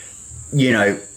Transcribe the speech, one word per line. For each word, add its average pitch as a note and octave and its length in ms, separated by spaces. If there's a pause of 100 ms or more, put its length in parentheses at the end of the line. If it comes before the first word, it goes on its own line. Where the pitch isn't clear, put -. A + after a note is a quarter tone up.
(520)
you C3 200
know, G2+ 260 (180)